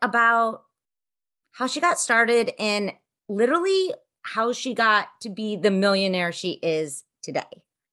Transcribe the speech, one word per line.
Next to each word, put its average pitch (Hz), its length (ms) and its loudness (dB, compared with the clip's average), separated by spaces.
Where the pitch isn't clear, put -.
about 233 600 2
how 254 140 -4
she 285 120 -4
got 349 200 0
started 233 600 2
and 208 340 -2
literally 339 640 0
how 226 320 -4
she 247 200 -6
got 214 340 2
to 233 80 -12
be 208 260 -6
the 190 160 2
millionaire 190 600 2
she 175 300 -6
is 156 420 -4
today. - 420 -8